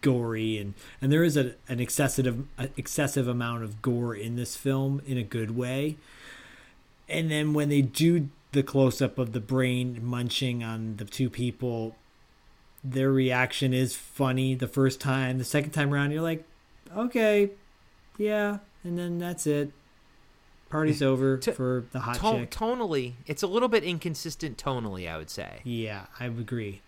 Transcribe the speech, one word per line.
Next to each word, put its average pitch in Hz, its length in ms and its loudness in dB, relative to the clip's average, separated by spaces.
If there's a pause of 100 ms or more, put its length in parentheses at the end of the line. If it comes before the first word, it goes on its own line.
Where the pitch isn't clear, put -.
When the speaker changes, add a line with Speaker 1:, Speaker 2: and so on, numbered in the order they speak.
Speaker 1:
gory, 113 580 0
and, 101 160 -6 (260)
and 135 120 2
there 156 100 6
is 156 140 4
a, 127 180 2 (140)
an 123 100 -4
excessive, 127 680 0 (140)
a 131 180 -4
excessive 139 520 0
amount 120 340 -2
of 107 180 -10
gore 120 360 0
in 113 180 -6
this 120 220 -6
film 135 500 0
in 135 120 -2
a 120 40 -2
good 113 340 -4
way. 135 400 -2 (1120)
And 160 220 0
then 151 240 2
when 147 140 2
they 143 140 4
do 156 480 4 (200)
the 139 140 2
close-up 135 540 2
of 117 140 -2
the 120 80 -2
brain 127 600 0
munching 123 640 -2
on 110 320 -6
the 104 80 -8
two 123 260 -2
people, 117 640 -4 (880)
their 135 300 2
reaction 127 600 4
is 127 220 2
funny 131 640 0
the 127 120 -2
first 135 320 2
time. 131 380 0
The 123 60 -2
second 147 260 0
time 143 240 0
around, 143 160 2
you're 156 120 -2
like, 165 220 -2 (520)
"Okay, 214 540 4 (680)
yeah," 208 400 0 (240)
and 175 160 -4
then 175 200 -4
that's 175 280 -4
it. 147 240 2 (1000)
Party's 156 320 2
Speaker 2:
<laughs> 135 80 6
Speaker 1:
over 131 280 4
Speaker 2:
To-, 170 140 -2
Speaker 1:
for 127 400 0
the 127 80 -6
hot 120 160 -4
Speaker 2:
to-, 214 240 2
Speaker 1:
chick. 117 100 -8
Speaker 2:
tonally, 202 600 -2 (140)
it's 151 160 -4
a 208 40 0
little 233 220 2
bit 214 160 4
inconsistent 160 720 -6
tonally, 104 540 -4
I 82 80 -6
would 78 120 -10
say. 50 340 -10
Speaker 1:
Yeah, 110 420 -6 (120)
I 123 100 -6
would 117 120 -6
agree. 107 480 -6